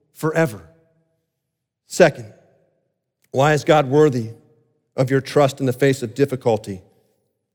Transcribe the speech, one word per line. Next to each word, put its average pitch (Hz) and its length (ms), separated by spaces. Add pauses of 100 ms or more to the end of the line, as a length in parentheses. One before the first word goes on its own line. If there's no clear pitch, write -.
(120)
forever. 151 560 (1200)
Second, 127 480 (960)
why 147 240
is 143 100
God 151 240
worthy 127 440 (640)
of 127 160
your 135 100
trust 135 380
in 135 80
the 123 40
face 135 300
of 113 140
difficulty? 113 680 (720)